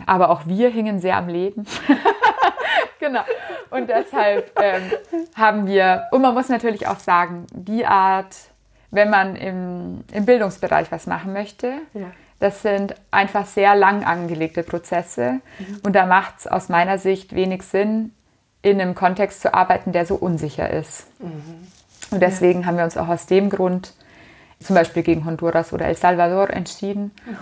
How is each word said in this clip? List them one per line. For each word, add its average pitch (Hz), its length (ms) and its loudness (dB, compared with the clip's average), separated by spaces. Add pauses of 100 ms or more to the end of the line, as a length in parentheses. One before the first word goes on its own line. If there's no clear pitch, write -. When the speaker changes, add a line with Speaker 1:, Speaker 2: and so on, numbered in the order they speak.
Speaker 1:
aber 185 240 4
auch 170 160 2
wir 196 240 2
hingen 220 300 -2
sehr 185 180 0
am 180 100 -2
Leben. 190 440 -4
<laughs> - 40 -10 (1200)
Genau. 262 220 -2 (500)
Und 247 180 -6
deshalb, 220 600 0 (100)
ähm, 190 220 2 (520)
haben 214 300 4
wir, 190 460 4
und 262 100 4
man 254 140 4
muss 254 140 -2
natürlich 226 380 -2
auch 196 120 -4
sagen, 175 520 0
die 214 320 -6
Art, 190 520 2 (560)
wenn 208 180 4
man 190 260 2
im, 180 680 -8 (100)
im 208 140 -2
Bildungsbereich 185 640 2
was 165 160 -8
machen 180 260 -6
möchte, 208 400 -6 (220)
Speaker 2:
Ja. 185 160 -10 (280)
Speaker 1:
das 196 220 0
sind 202 320 -2 (160)
einfach 196 380 0
sehr 202 280 4
lang 202 280 4
angelegte 170 580 -4
Prozesse. 170 800 -4 (180)
Speaker 2:
Mhm. 202 260 -14
Speaker 1:
Und 196 120 0
da 190 100 6
macht's 185 400 0
aus - 240 -4
meiner 185 300 2
Sicht 190 340 -2
wenig 185 300 -2
Sinn, 220 500 -2 (480)
in 202 180 4
einem 185 140 -2
Kontext 190 480 -2
zu - 100 0
arbeiten, 185 420 0
der 170 120 2
so 180 80 -4
unsicher 160 560 -4
ist. - 380 -8 (120)
Speaker 2:
Mhm. 165 460 -14 (460)
Speaker 1:
Und 196 100 0
deswegen 180 400 2
Speaker 2:
Ja. 180 60 -4
Speaker 1:
haben 175 100 0
wir 175 60 0
uns 165 140 -4
auch 160 100 -4
aus 170 180 -4
dem 196 240 4
Grund 185 440 -2 (680)
zum - 160 0
Beispiel 170 260 2
gegen 165 240 2
Honduras 165 480 -2
oder - 140 -4
El 160 100 0
Salvador 180 540 2
entschieden. 202 580 -6 (160)
Speaker 2:
Mhm. 233 160 -12